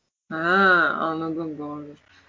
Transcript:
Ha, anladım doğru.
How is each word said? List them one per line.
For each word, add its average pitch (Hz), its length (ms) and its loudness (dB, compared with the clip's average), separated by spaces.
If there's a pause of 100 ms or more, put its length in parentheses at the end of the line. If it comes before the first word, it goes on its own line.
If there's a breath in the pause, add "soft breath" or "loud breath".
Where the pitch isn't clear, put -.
(320)
Ha, 160 60 -6 (600)
anladım 160 580 -6
doğru. 147 280 -10 (440 soft breath)